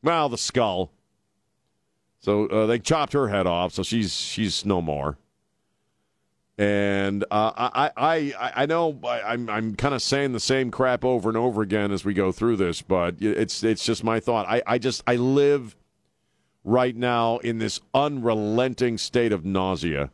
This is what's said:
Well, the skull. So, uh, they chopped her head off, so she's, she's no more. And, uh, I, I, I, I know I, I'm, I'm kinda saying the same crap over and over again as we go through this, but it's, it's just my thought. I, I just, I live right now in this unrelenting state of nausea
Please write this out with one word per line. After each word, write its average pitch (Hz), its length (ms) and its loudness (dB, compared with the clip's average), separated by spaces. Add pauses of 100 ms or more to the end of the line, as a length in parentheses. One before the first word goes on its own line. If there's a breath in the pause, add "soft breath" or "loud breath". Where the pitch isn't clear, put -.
Well, 156 260 2
the 117 80 -4
skull. 95 540 0 (1300)
So, 104 300 0
uh, 110 180 2
they 117 120 2
chopped 147 360 -2
her 139 140 2
head 98 180 0
off, 87 260 0
so 98 100 -6
she's, 107 320 -2
she's - 520 -4
no 92 160 0
more. 73 340 -4 (1400)
And, 101 720 0
uh, 107 260 0
I, 123 400 0
I, 156 200 2 (220)
I, 117 140 -6 (100)
I 143 40 2
know 160 380 0
I, 120 160 -2
I'm, 117 300 -4
I'm 110 260 -2
kinda 139 240 2
saying 139 320 0
the 113 80 -2
same 131 300 0
crap 127 340 0
over 120 240 2
and 110 80 0
over 113 240 0
again 101 320 0
as 95 120 -4
we 101 100 0
go 92 180 2
through 113 240 2
this, 90 260 0
but 87 380 2
it's, 104 420 0
it's 110 220 0
just 117 180 -2
my 113 160 0
thought. 107 300 -2
I, 120 180 0
I 120 120 0
just, 120 280 -4
I 123 100 2
live 135 600 2 (880)
right 123 320 2
now 117 420 2
in 113 200 -4
this 110 200 -4 (160)
unrelenting 120 1000 0
state 117 360 0
of 85 120 -2
nausea 85 680 0